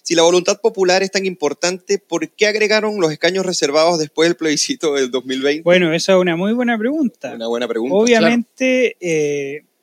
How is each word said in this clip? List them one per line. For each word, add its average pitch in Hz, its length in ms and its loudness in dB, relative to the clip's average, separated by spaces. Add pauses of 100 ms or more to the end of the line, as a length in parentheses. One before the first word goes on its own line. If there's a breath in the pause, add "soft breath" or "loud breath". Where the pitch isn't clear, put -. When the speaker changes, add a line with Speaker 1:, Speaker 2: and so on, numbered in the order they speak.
Speaker 1:
"Si 165 140 -4
la 165 60 4
voluntad 180 380 2
popular 190 440 0
es 190 80 -6
tan 190 140 -2
importante, 175 720 -4
¿por 165 320 -6
qué - 180 0
agregaron 214 520 0
los 160 120 2
escaños 180 340 0
reservados 160 540 2
después 156 300 0
del 165 60 -2
plebiscito 147 580 -2
del 135 180 0
dos 127 140 -4
mil 131 160 -6
veinte?". 147 200 0
Speaker 2:
Bueno, 175 320 2
esa 170 200 0
es 185 40 6
una 180 180 0
muy 202 180 -2
buena 240 220 0
pregunta. 226 580 -4
Speaker 1:
Una 117 120 -8
buena 117 220 -2
pregunta. 117 260 -2
Speaker 2:
Obviamente, 233 1040 2
Speaker 3:
Claro. 175 160 -4
Speaker 2:
eh, 147 500 -4 (180)